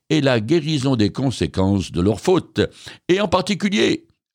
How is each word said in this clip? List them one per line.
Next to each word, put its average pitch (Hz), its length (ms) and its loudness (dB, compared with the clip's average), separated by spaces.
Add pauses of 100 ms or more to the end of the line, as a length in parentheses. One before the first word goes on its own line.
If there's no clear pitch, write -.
et 156 100 2
la 131 200 2
guérison 143 560 0
des 107 160 2
conséquences 95 800 -2
de 85 100 -2
leurs 101 200 0
fautes, - 400 0 (460)
et 185 140 2
en 214 60 -2
particulier 196 800 -2 (280)